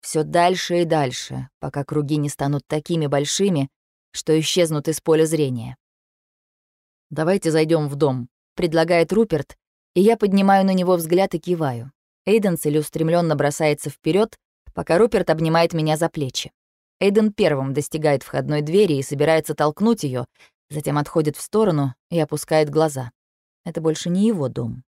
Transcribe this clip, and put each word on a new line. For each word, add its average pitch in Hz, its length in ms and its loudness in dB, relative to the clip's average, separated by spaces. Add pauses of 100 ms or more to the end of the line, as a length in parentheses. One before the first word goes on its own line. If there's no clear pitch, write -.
Всё 156 220 -2
дальше 175 580 0
и 170 40 2
дальше, 135 640 -4 (120)
пока 143 260 -8
круги 147 320 -2
не 147 100 -2
станут 143 400 -4
такими 156 400 -2
большими, 147 640 0 (420)
что - 260 0
исчезнут 160 500 0
из 160 120 -2
поля 160 260 4
зрения. 127 520 -4 (1300)
"Давайте 160 420 0
зайдём 156 360 2
в 139 80 -6
дом", 131 320 0 (280)
предлагает 165 580 2
Руперт, 196 420 -2 (400)
и 175 60 4
я 220 160 4
поднимаю 196 480 4
на 190 80 2
него 180 220 2
взгляд 175 400 0
и 165 40 -4
киваю. 139 520 -4 (340)
Эйден 196 320 2
целеустремлённо 160 760 0
бросается 147 540 -2
вперёд, 190 480 -2 (360)
пока - 240 0
Руперт 208 320 2
обнимает 160 440 2
меня 156 240 0
за 160 120 -2
плечи. - 420 -8 (480)
Эйден 208 340 2
первым 139 400 0
достигает 147 500 0
входной 139 380 -4
двери 165 320 2
и 139 80 -2
собирается 151 540 0
толкнуть 196 480 0
её, 127 220 -4 (440)
затем 147 280 -4
отходит 151 380 0
в - 60 -14
сторону 156 540 0 (140)
и 170 100 0
опускает 156 500 0
глаза. 143 420 -2 (540)
Это 165 160 -8
больше 160 280 -2
не 190 180 2
его 170 200 0
дом. 123 360 -8 (100)